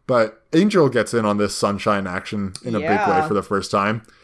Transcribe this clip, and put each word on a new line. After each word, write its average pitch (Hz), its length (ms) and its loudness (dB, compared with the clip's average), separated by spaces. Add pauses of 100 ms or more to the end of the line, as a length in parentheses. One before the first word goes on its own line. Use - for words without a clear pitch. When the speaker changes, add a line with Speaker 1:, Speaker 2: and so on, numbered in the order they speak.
Speaker 1:
but 113 360 0 (120)
Angel 180 340 4
gets 117 240 0
in 113 140 0
on 104 100 2
this 104 180 0
sunshine 101 520 0
action 95 480 -6 (100)
in 117 100 -4
a 107 60 -2
big 101 80 -4
way - 60 2
Speaker 2:
Yeah. 185 340 0
Speaker 1:
for 107 60 -2
the 98 80 0
first 98 280 -4
time. 107 320 -2 (220)